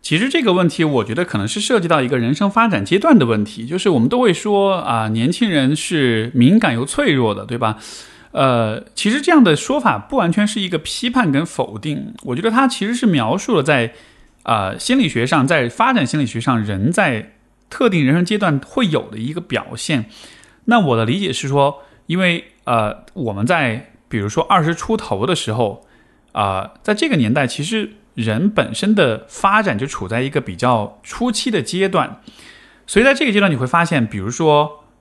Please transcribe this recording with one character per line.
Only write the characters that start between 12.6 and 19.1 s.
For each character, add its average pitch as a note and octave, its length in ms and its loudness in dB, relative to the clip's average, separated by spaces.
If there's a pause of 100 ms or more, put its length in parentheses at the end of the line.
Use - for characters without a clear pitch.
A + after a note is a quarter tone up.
其 G3+ 180 -2
实 A3+ 80 -2
是 B3 120 -2
描 C#3+ 320 2
述 - 180 -2
了 A3+ 80 2
在， C3 300 0 (480)
呃， G2+ 360 -2
心 C4 220 2
理 G3+ 80 4
学 A#2+ 180 0
上， C3+ 220 2
在 C#3 220 2
发 B3 240 0
展 F3+ 120 2
心 D#3 140 -2
理 C#3 60 0
学 A2+ 160 -6
上， A#2+ 200 0
人 G#2 300 0
在 D#3 440 -2 (340)
特 - 180 0
定 F3+ 160 2
人 C3 100 2
生 F3 120 2
阶 G#3 120 -2
段 E3 220 0
会 A#3+ 280 -2
有 D3+ 220 -2
的 G#2+ 80 -14